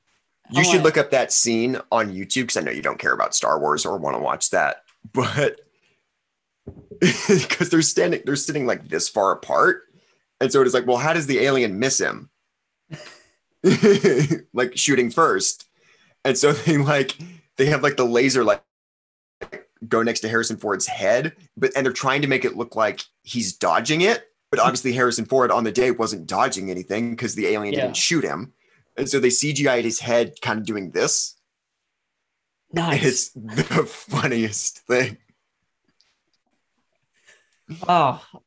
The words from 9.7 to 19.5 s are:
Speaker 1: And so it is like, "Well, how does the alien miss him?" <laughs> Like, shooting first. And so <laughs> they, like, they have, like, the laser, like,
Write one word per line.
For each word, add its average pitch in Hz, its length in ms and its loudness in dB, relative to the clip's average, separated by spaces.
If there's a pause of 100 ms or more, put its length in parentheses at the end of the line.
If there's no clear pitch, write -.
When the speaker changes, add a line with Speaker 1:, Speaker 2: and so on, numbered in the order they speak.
Speaker 1:
And 131 100 0
so 139 80 4
it 131 60 6
is 123 80 2
like, 123 120 0
"Well, 123 120 2
how 151 160 0
does 160 120 -2
the 135 140 0
alien 123 380 0
miss 131 220 0
him?" 62 280 -4 (1300)
<laughs> - 20 -2 (880)
Like, 123 240 -2
shooting 127 340 2
first. 120 560 0 (580)
And 139 120 2
so 143 160 4
<laughs> 147 140 -4
they, 165 100 4
like, 139 400 0 (400)
they 135 100 4
have, 147 160 2
like, 143 140 2
the 135 80 2
laser, 123 400 2
like, 104 180 2 (1300)